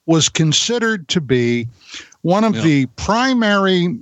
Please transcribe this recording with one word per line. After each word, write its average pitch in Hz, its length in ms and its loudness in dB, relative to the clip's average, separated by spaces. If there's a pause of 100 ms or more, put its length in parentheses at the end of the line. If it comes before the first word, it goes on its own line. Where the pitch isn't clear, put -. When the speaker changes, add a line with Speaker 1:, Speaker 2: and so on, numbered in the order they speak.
Speaker 1:
was 160 200 2
considered 220 800 -2
to 180 140 -2
be 120 440 0 (560)
one 190 220 2
of 220 100 0
Speaker 2:
Yeah. 110 100 -4
Speaker 1:
the 143 220 2 (120)
primary 202 880 0 (160)